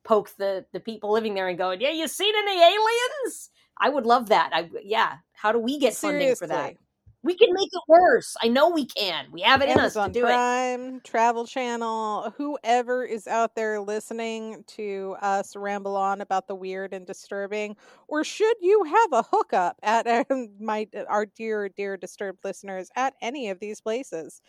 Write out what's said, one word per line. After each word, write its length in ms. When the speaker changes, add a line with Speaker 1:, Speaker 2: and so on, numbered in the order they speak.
Speaker 1:
poke 340
the, 360
the 60
people 320
living 240
there 140
and 100
go, 100
"Yeah, 220
you 160
seen 280
any 240
aliens?" 920
I 60
would 180
love 220
that. 260
I, 160
yeah. 340
How 220
do 60
we 200
get 140
funding 420
for 120
that? 100
Speaker 2:
Seriously. 200
Speaker 1:
We 140
can 160
make 220
it 160
worse. 520
I 60
know 220
we 160
can. 480
We 80
have 200
it 40
in 60
us 240
to 40
Speaker 2:
Amazon 140
Speaker 1:
do 80
it. 80
Speaker 2:
Prime, 720
Travel 440
Channel, 920
whoever 680
is 240
out 280
there 260
listening 840
to 540
us 320
ramble 440
on 240
about 260
the 80
weird 380
and 120
disturbing, 720
or 160
should 380
you 240
have 260
a 180
hookup 540
at, 240
<laughs> 0
uh, 160
my, 260
our 160
dear, 420
dear 300
Disturbed 480
listeners 500
at 260
any 280
of 100
these 220
places, 680